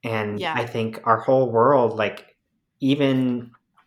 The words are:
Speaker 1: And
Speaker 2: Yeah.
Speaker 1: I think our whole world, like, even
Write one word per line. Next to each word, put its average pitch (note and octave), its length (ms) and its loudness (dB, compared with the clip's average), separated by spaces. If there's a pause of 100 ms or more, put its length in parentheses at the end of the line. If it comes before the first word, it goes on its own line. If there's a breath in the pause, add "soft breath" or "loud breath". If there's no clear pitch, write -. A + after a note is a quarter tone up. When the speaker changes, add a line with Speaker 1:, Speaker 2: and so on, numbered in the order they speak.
Speaker 1:
And A2 420 -6
Speaker 2:
Yeah. D#3+ 100 -4
Speaker 1:
I A#2 100 -2
think A2+ 400 -6
our A2 140 2
whole C3 320 2
world, A#2 460 2
like, - 400 -6 (440)
even C3 720 0 (360)